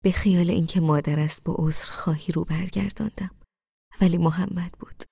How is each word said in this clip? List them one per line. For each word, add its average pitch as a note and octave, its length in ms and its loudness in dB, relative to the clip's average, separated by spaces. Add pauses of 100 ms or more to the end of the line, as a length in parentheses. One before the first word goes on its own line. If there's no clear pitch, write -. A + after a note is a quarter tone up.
به F#3 100 4
خیال F3 380 4
اینکه E3+ 300 0
مادر D3+ 400 2
است D3+ 240 -2
با D#3+ 140 -2
عذرخواهی D#3 760 -2
رو D#3+ 120 0
برگرداندم. G3 960 -6 (600)
ولی F3 180 6
محمد F3 540 0
بود. - 380 -16